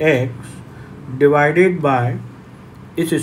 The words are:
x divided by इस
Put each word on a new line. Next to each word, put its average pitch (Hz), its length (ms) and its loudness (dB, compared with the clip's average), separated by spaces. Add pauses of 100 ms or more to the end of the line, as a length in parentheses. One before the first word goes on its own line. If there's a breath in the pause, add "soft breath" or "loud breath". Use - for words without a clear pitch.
x 127 480 0 (720 loud breath)
divided 156 640 4
by 123 300 0 (840)
इस 165 240 -2